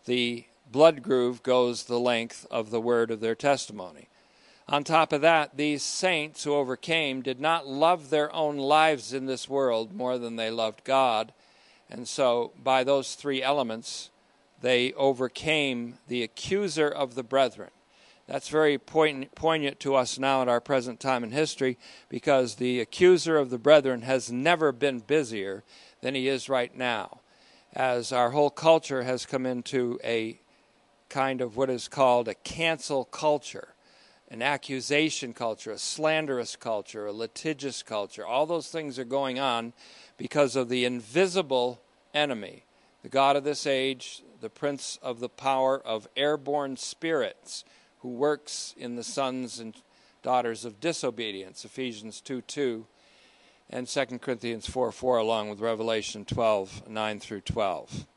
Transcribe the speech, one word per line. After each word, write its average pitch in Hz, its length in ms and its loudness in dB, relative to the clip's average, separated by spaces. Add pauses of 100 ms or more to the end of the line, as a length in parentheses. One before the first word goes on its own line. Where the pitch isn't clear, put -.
The 120 400 0 (260)
blood 147 320 6
groove 123 400 2
goes 123 400 2
the 120 160 -2
length 117 500 -2
of 107 200 -4
the 117 100 0
word 117 320 2
of 107 80 -6
their 113 160 -2
testimony. 104 720 -2 (580)
On 143 160 0
top 160 300 2
of 147 80 0
that, 156 360 4
these 147 280 -2
saints 156 580 -2
who 147 120 0
overcame 139 680 0
did 127 160 -6
not 156 260 0
love 143 460 2
their 151 240 2
own 151 220 0
lives 143 560 4
in 131 140 -4
this 131 220 -6
world 117 460 0
more 127 240 -2
than 117 160 -6
they 113 160 -2
loved 113 320 -4
God. 123 500 2 (560)
And 120 200 -12
so, 120 420 2 (100)
by 131 220 4
those 135 320 0
three 135 260 -4
elements, 127 720 -2 (520)
they 127 320 2
overcame 131 1040 0 (100)
the 120 160 -2
accuser 160 640 -2
of 135 260 -4
the 131 80 -6
brethren. 117 480 0 (560)
That's 135 220 -6
very 151 300 4
poignant, 151 560 0
poignant 156 460 0
to 139 160 2
us 127 220 0
now 135 220 2
at 123 80 2
our 120 140 2
present 127 360 -2
time 127 260 0
in 107 60 -8
history, 135 460 -2 (320)
because 127 460 2
the 123 260 0
accuser 165 560 4
of 135 140 2
the 123 80 -4
brethren 131 420 6
has 123 320 -2
never 151 400 2
been 127 280 -2
busier 110 600 -2 (380)
than 131 140 -4
he 131 120 -2
is 135 220 -2
right 123 260 0
now, 120 460 -4 (540)
as 127 380 0
our 123 180 4
whole 147 180 4
culture 151 540 2
has 127 240 -4
come 131 180 -4
into 123 580 -4
a 117 380 -4 (680)
kind 135 320 -2
of 113 120 -6
what 131 140 2
is 123 180 -4
called 123 400 4
a 117 80 -4
cancel 156 680 -2
culture, - 720 -2 (560)
an 113 100 -12
accusation 139 920 -2
culture, 113 380 -6
a 98 60 -10
slanderous 151 800 -2
culture, 107 480 -6
a 104 80 -6
litigious 131 680 -8
culture. 101 440 -6
All 131 200 0
those 165 220 -4
things 147 300 -8
are 131 60 -8
going 131 340 -2
on 117 360 -2 (420)
because 135 400 0
of 123 140 0
the 123 160 2
invisible 127 920 0 (360)
enemy, 131 500 -2 (380)
the - 80 -16
god 135 260 6
of 139 80 0
this 147 220 -2
age, 135 560 -2 (180)
the 110 80 -10
prince - 540 -6
of 120 180 -6
the 120 80 -6
power 131 500 0
of 110 380 -6
airborne 143 600 -2
spirits, - 880 -4 (340)
who 127 100 -10
works 143 680 -4
in 120 200 -10
the 117 60 -10
sons 127 560 -6
and 113 180 -14 (460)
daughters 120 440 0
of 104 120 -14
disobedience, 110 840 -6
Ephesians 110 560 -10
two 127 220 -8
two 120 420 -4 (840)
and 127 180 -8
Second 127 320 -2
Corinthians 117 480 -4
four 117 240 -2
four, 127 240 0
along 110 320 2
with 104 100 -8
Revelation 110 680 -2
twelve 107 600 0
nine 107 320 -4
through 101 220 -10
twelve. - 640 -4 (120)